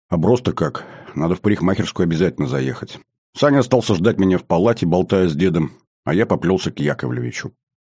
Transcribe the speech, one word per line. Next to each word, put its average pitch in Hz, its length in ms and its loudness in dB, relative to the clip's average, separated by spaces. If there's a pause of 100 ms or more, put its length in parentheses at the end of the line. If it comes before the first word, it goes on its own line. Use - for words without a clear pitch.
Оброс-то 92 440 2
как, - 320 -4 (300)
надо 80 200 0
в - 60 -8
парикмахерскую 95 640 0
обязательно 80 420 0
заехать. 65 520 -6 (360)
Саня 143 240 2
остался 117 360 2
ждать 95 240 2
меня 92 180 4
в - 60 -4
палате, 98 420 2
болтая 92 420 2
с 78 80 -2
дедом, 85 360 0 (320)
а 73 100 -2
я 104 120 2
поплёлся 92 460 -2
к - 80 -12
Яковлевичу. 62 720 -6 (320)